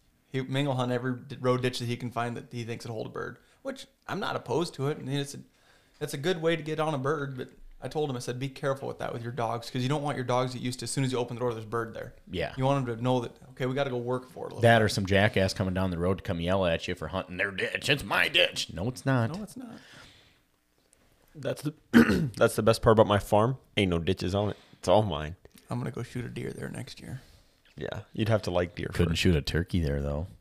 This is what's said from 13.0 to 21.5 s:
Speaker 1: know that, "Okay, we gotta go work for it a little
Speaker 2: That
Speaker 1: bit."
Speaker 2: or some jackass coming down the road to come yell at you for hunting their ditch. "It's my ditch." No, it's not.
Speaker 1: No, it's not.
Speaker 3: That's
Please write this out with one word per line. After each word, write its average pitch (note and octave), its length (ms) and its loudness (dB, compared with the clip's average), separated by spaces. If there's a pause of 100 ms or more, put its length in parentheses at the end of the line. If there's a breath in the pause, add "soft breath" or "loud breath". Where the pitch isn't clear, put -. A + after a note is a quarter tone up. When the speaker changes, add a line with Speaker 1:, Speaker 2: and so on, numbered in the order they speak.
Speaker 1:
know B2+ 180 4
that, - 140 -8 (160)
"Okay, C3+ 140 -4
we B2+ 80 0
gotta C3+ 160 0
go B2 80 -2
work B2+ 320 -4
for - 160 -10
it - 80 -10
a - 20 -12
little G#2 60 -6
Speaker 2:
That A#2 180 10
Speaker 1:
bit." A2 60 6
Speaker 2:
or G2+ 40 4
some G2+ 180 0
jackass G2 480 6
coming F#2 180 0
down F#2+ 160 0
the E2+ 80 -4
road F2+ 220 2
to - 40 -16
come F2 160 -4
yell F#2 280 2
at E2+ 200 0
you F#2 60 -2
for D#2+ 140 -8
hunting F2+ 300 -6
their G2 140 0
ditch. F#2+ 380 -4
"It's C#3+ 140 2
my A2 260 2
ditch." - 420 0
No, E2 160 -4
it's - 200 -6
not. C3 280 2
Speaker 1:
No, G#3 60 -8
it's - 160 -12
not. A#3+ 140 -14 (1600 loud breath)
Speaker 3:
That's C3+ 300 -6